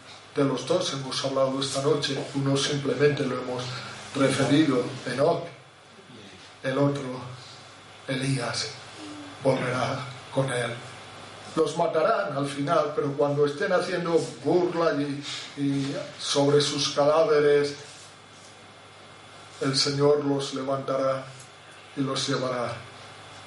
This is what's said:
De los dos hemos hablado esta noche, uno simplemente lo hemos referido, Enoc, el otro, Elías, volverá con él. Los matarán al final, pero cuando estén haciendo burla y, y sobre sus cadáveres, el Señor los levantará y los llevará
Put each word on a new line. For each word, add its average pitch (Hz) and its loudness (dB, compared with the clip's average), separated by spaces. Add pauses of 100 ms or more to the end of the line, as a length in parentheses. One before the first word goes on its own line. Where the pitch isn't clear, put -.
(340)
De 143 2
los 127 -2
dos - 0
hemos 131 -6
hablado 135 2
esta 135 -2
noche, 143 2 (160)
uno 139 2
simplemente 139 2
lo 127 -2
hemos 123 -6 (520)
referido, 135 4 (240)
Enoc, 139 2 (1200)
el 135 -2
otro, 131 0 (880)
Elías, 127 -4 (720)
volverá 127 0 (360)
con 135 0
él. 120 -2 (840)
Los 156 2
matarán 156 2
al 143 0
final, 147 2
pero 143 0
cuando 143 4
estén 180 0
haciendo 170 2 (260)
burla 170 4
y, 143 -2 (380)
y 139 0 (240)
sobre 143 4
sus 143 0
cadáveres, 147 4 (1900)
el 139 0
Señor 143 4
los 139 -2
levantará 135 -2 (720)
y 139 -2
los 135 -2
llevará 123 -2 (760)